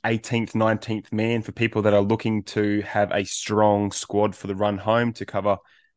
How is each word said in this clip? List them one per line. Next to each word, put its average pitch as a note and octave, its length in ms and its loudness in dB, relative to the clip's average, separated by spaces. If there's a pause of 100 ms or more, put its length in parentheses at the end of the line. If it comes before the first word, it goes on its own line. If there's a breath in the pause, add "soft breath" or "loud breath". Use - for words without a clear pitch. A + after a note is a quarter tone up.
eighteenth, A2+ 500 -2
nineteenth A2 580 0
man A2+ 280 0
for G#2 120 -10
people A2+ 300 0
that G#2 100 4
are G2+ 80 6
looking G#2+ 420 0
to G#2 380 -2
have G2+ 300 -2
a G#2 120 -2
strong G#2 680 2
squad G#2 440 -2
for - 120 -12
the G2 80 -6
run G#2 220 0
home A2+ 360 0
to G#2+ 120 -12
cover, G2 320 0 (400 soft breath)